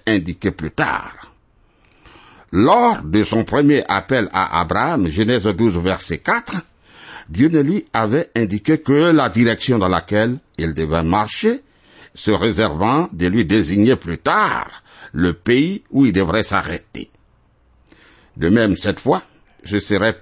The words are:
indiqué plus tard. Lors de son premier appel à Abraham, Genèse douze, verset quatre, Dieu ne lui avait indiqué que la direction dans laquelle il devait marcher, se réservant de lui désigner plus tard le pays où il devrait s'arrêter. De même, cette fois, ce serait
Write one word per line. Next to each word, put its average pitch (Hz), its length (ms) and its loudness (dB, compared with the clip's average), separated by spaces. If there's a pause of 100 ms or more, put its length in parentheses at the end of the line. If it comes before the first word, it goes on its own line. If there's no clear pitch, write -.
indiqué 92 440 -2
plus 76 200 -8
tard. - 640 -6 (1200)
Lors 202 500 4
de 107 220 0
son 107 200 0
premier 143 440 2
appel 101 440 -2
à 92 300 0
Abraham, 107 460 0
Genèse 104 400 0
douze, 107 300 0
verset 87 420 -4
quatre, - 360 -4 (760)
Dieu 104 200 2
ne 156 120 2
lui 120 320 -2
avait 113 420 -2
indiqué 113 440 0
que 156 320 2
la 143 180 4
direction 113 500 2
dans 92 100 2
laquelle 107 480 0 (220)
il 80 140 -2
devait 80 300 -2
marcher, 107 580 0 (520)
se - 160 -6
réservant 107 800 0
de 87 140 -4
lui 95 180 2
désigner 101 520 2
plus 85 240 -6
tard 180 640 -4 (300)
le 87 200 0
pays 139 560 0
où 135 160 4
il 107 80 2
devrait 92 300 0
s'arrêter. - 680 -6 (1300)
De 82 120 0
même, 107 260 2
cette 98 240 -4
fois, 147 240 -2 (400)
ce 101 160 -4
serait 104 420 -2